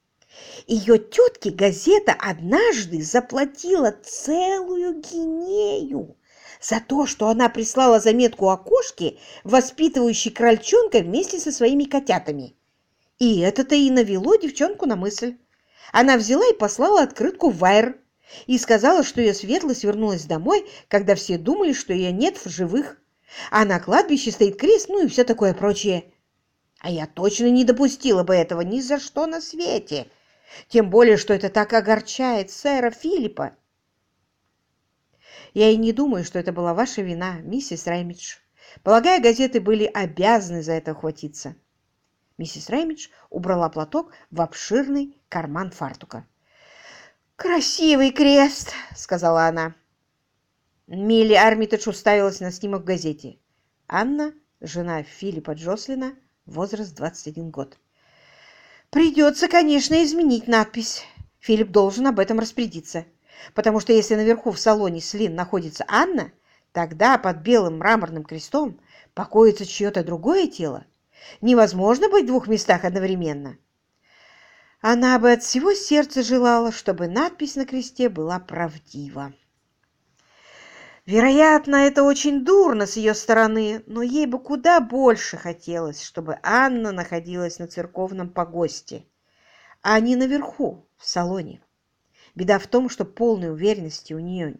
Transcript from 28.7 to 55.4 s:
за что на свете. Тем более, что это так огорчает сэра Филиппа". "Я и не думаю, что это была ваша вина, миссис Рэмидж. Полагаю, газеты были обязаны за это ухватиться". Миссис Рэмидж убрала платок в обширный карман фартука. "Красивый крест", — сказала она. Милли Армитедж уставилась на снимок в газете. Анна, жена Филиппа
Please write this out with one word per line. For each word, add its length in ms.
за 180
что 280
на 160
свете. 680
Тем 200
более, 280
что 160
это 160
так 240
огорчает 760
сэра 420
Филиппа". 680
"Я 160
и 60
не 160
думаю, 320
что 160
это 140
была 200
ваша 280
вина, 380
миссис 480
Рэмидж. 480
Полагаю, 380
газеты 380
были 240
обязаны 800
за 100
это 200
ухватиться". 600
Миссис 320
Рэмидж 400
убрала 400
платок 440
в 80
обширный 760
карман 440
фартука. 540
"Красивый 760
крест", — 600
сказала 520
она. 280
Милли 460
Армитедж 560
уставилась 500
на 120
снимок 300
в 40
газете. 520
Анна, 460
жена 420
Филиппа 500